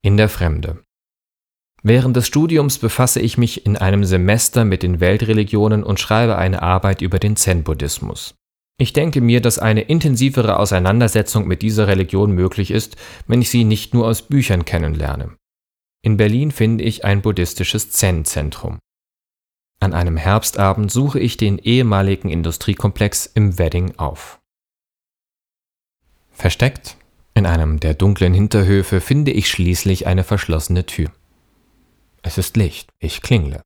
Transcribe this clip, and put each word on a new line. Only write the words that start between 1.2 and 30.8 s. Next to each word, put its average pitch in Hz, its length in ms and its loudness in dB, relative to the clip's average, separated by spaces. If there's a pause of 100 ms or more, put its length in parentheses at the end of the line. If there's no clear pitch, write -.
Während 123 340 4
des 120 100 0
Studiums 151 520 0
befasse 120 420 0
ich 113 180 -2
mich - 260 -2
in 104 120 0
einem 98 280 2
Semester 95 600 2
mit 95 180 0
den 90 180 0
Weltreligionen 107 840 2
und 98 160 -2
schreibe 110 360 0
eine 92 240 0
Arbeit 92 420 0
über 90 160 -2
den 104 180 0
Zen-Buddhismus. 76 960 -4 (440)
Ich - 140 0
denke 147 280 0
mir, 117 200 4
dass 117 180 0
eine 110 240 2
intensivere 131 760 0
Auseinandersetzung 104 880 2
mit 90 160 -4
dieser 107 240 0
Religion 98 460 0
möglich 92 380 0
ist, - 260 -4 (300)
wenn 120 140 2
ich 113 80 0
sie 120 160 2
nicht 107 300 0
nur 117 120 2
aus 113 160 -2
Büchern 107 420 0
kennenlerne. 73 720 -4 (680)
In 110 140 2
Berlin 113 340 2
finde 113 340 0
ich - 200 -4
ein 98 180 2
buddhistisches 92 680 -2
Zen-Zentrum. 78 880 -4 (1000)
An 98 140 -2
einem 85 220 0
Herbstabend 98 720 0
suche 135 300 0
ich 117 160 -2
den 101 220 0
ehemaligen 98 680 0
Industriekomplex 85 1000 -2
im 101 320 0
Wedding 87 380 -2
auf. - 440 -10 (1900)
Versteckt - 640 -2 (380)
in 101 120 4
einem 78 320 2
der 78 160 0
dunklen 92 400 2
Hinterhöfe 98 680 2
finde 143 300 0
ich - 180 -2
schließlich 90 600 -2
eine 92 160 0
verschlossene 87 640 -2